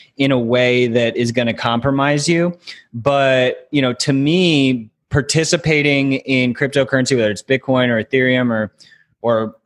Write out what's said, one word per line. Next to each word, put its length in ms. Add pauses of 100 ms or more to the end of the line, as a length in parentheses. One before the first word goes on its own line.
(160)
in 160
a 60
way 500
that 280
is 140
gonna 240
compromise 760
you. 300 (340)
But, 760
you 100
know, 120
to 200
me, 760 (200)
participating 1040
in 400
cryptocurrency, 640
whether 140
it's 140
Bitcoin 440
or 140
Ethereum 480
or, 220 (500)
or, 320 (120)